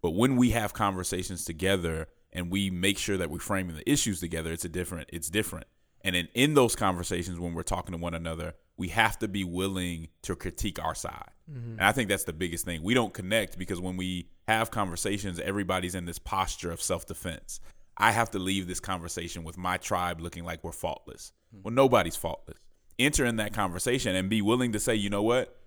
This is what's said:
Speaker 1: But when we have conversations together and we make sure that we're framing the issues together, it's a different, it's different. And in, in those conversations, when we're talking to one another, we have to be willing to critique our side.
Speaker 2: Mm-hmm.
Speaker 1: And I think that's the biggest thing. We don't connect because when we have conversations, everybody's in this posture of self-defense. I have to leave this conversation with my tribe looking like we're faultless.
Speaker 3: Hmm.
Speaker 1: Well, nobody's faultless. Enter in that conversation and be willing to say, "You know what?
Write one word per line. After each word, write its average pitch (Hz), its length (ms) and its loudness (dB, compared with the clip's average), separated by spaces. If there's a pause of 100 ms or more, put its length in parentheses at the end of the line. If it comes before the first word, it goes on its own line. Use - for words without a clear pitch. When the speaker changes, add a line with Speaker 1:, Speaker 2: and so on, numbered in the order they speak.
Speaker 1:
But 85 100 2
when 120 240 4
we 123 160 6
have 110 220 2
conversations 92 680 -2
together 82 640 0 (240)
and 87 200 -4
we 98 180 2
make 92 300 2
sure 98 180 0
that 82 140 0
we're 82 80 -6
framing 92 360 -2
the - 160 -2
issues 117 280 2
together, 82 320 -4
it's 85 120 -6
a 85 60 -4
different, 85 420 -6
it's 82 180 -6
different. 98 360 -2 (380)
And 95 120 0
in, 85 200 2
in 143 180 6
those 127 220 8
conversations, 90 640 -2
when 85 160 -4
we're 85 80 -6
talking 90 300 -4
to 82 40 -6
one 85 160 -4
another, 82 400 -6 (240)
we 90 120 -2
have 110 300 4
to 110 80 0
be 95 160 -2
willing 90 680 -2 (120)
to 87 140 -4
critique - 460 -6
our 80 140 -2
side. - 360 -10 (200)
Speaker 2:
Mm-hmm. 120 200 -10
Speaker 1:
And 110 100 -4
I 98 100 8
think 117 160 2
that's 98 160 2
the - 80 -4
biggest 82 320 -2
thing. 85 200 -4
We 104 100 2
don't 120 200 4
connect 101 440 -2
because 90 240 -4
when 90 160 -4
we 92 320 -4 (180)
have 113 240 2
conversations, 98 680 -2
everybody's 92 560 -2
in 87 100 -4
this 85 140 -8
posture 92 520 -2
of 82 100 -6
self-defense. - 800 -6 (380)
I 110 140 6
have 113 200 2
to 101 80 -2
leave 95 280 0
this 90 120 -4
conversation 85 640 -6
with 80 140 -10
my 90 180 0
tribe 87 460 -2
looking 85 240 -8
like 82 180 -8
we're 82 80 -6
faultless. - 600 -8 (200)
Speaker 3:
Hmm. 95 100 -20
Speaker 1:
Well, 113 100 -6
nobody's 120 420 6
faultless. - 420 -6 (400)
Enter 139 280 4
in 117 100 0
that 107 180 -2
conversation 104 600 0
and 92 140 0
be 110 120 4
willing 120 300 4
to 107 80 -2
say, 117 160 2
"You 101 140 0
know 101 140 0
what? 120 440 2